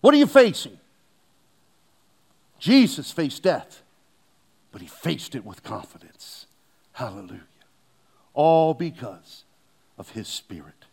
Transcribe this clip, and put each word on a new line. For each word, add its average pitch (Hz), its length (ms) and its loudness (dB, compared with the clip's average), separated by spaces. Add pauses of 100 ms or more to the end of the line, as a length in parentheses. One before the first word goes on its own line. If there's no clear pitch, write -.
What 285 120 8
are 302 40 6
you 285 100 6
facing? - 520 2 (1800)
Jesus 226 520 2
faced 147 320 -6
death, - 380 -4 (880)
but 104 100 -20
he - 60 -20
faced - 480 -10
it 107 100 -12
with 95 180 -20
confidence. - 840 -18 (460)
Hallelujah. 98 540 -14 (840)
All 160 400 2
because 120 680 -12 (540)
of - 120 -20
his 110 180 -14
Spirit. - 640 -16